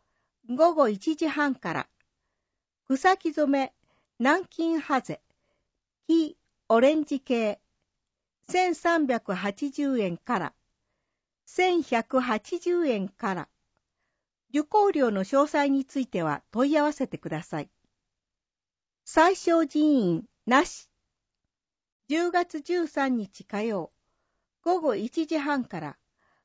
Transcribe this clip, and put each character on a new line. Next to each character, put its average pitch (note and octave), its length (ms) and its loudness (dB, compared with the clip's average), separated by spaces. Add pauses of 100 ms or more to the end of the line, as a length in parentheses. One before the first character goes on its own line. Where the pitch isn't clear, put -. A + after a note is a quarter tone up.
(500)
午 D#4 240 4
後 C#4+ 160 4
一 G#3+ 260 -2
時 D#4+ 120 -2
半 C#4+ 280 -2
か E3+ 180 -6
ら、 D3 160 -8 (1000)
草 F#4 300 2
木 E4 160 -6
染 D4+ 180 0
め、 C4+ 220 -2 (460)
南 D#4 260 2
京 E4 340 -2
ハ C#4 220 -2
ゼ、 - 200 -10 (840)
木 D#4+ 300 2 (320)
オ A3+ 100 4
レ C4+ 140 6
ン D#4 120 0
ジ C#4 140 -4
系、 A#3 420 -2 (840)
千 F4+ 280 0
三 E4+ 320 0
百 A#3 260 -2
八 G3+ 380 -6
十 C#4 280 -2
円 F3+ 180 -2
か A3+ 220 -4
ら、 E3 140 -8 (920)
千 F4+ 360 2
百 B3 380 -2
八 B3 400 -4
十 F4 280 0
円 G3+ 220 0
か G3 260 -6
ら。 D#3+ 140 -10 (1000)
受 D4 140 0
講 G4+ 280 2
料 C#4 200 2
の G3 120 -2
詳 C#4 240 2
細 C#4+ 200 0
に C#4 180 0
つ - 140 -6
い B3+ 80 -4
て F3 160 -4
は D3 280 -2
問 C4 200 0
い D#4 60 2
合 D4 80 2
わ D4+ 80 0
せ C4 140 -4
て D3 100 -12
く E3 120 -12
だ D#3+ 120 -6
さ D#3+ 200 -8
い。 - 80 -12 (1400)
最 F4 300 4
小 E4 300 0
人 D4+ 360 2
員 E3+ 240 0 (200)
な C4+ 200 4
し。 - 240 -14 (1200)
十 E4+ 220 -2
月 F4 300 -2
十 E4+ 260 -2
三 C4+ 300 -2
日 G3+ 260 -10
火 G#3 180 -8
曜、 G#3+ 300 -4 (720)
午 F4 200 0
後 C#4 140 0
一 B3 300 -4
時 D#4+ 120 -2
半 C#4+ 280 -2
か F3 140 -12
ら、 D3+ 180 -10 (480)